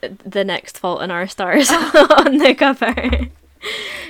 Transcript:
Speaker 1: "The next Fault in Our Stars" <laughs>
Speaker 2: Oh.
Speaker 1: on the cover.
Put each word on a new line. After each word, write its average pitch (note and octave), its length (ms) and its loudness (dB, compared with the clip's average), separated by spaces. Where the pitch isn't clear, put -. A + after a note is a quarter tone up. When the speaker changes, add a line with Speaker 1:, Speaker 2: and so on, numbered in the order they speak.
Speaker 1:
"The G3 220 -4
next - 340 -8
Fault F3+ 220 -4
in F#3 100 -6
Our F3 180 -4
Stars" G#3 400 0
<laughs> - 20 2
Speaker 2:
Oh. D#4+ 360 4
Speaker 1:
on C#4 100 2
the D4+ 180 4
cover. B3+ 760 -2